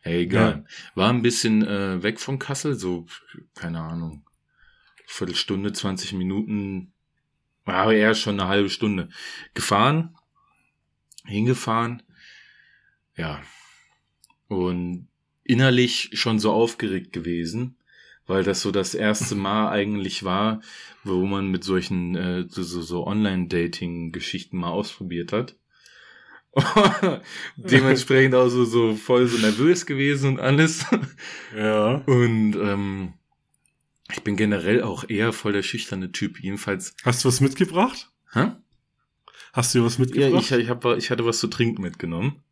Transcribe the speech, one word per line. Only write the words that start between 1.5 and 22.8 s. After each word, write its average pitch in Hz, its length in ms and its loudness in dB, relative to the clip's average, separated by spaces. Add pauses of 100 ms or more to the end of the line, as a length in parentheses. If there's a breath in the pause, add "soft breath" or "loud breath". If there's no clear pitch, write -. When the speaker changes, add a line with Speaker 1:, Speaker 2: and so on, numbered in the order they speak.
Speaker 1:
äh, 98 360 -2
weg 110 180 -2
von 131 180 -6
Kassel, 139 360 -4
so, 90 300 -4 (480)
keine 82 280 -8
Ahnung, 82 420 -8 (840 soft breath)
Viertelstunde, 98 640 -4
zwanzig 95 400 -6
Minuten, 98 800 -4 (720)
aber 95 280 0
eher 107 220 4
schon 104 240 -4
eine 92 80 -2
halbe 98 220 0
Stunde. 95 400 -4 (440 loud breath)
Gefahren, 143 640 0 (1080)
hingefahren, 117 760 -2 (1160 soft breath)
ja. 147 240 -8 (1040 soft breath)
Und 90 600 -4 (340)
innerlich 127 680 2
schon 110 260 0
so 104 140 2
aufgeregt 101 580 -2
gewesen, 87 640 -6 (520 soft breath)
weil 95 160 0
das 92 180 0
so 101 100 0
das 98 240 -2
erste 107 400 0
Mal 101 340 0
eigentlich 101 540 -4
war, 107 380 0 (420 loud breath)
wo 92 220 0
man 98 260 -2
mit 90 120 -4
solchen, 90 520 -2
äh, 90 320 -4
so, 90 160 -8
so, 85 180 -8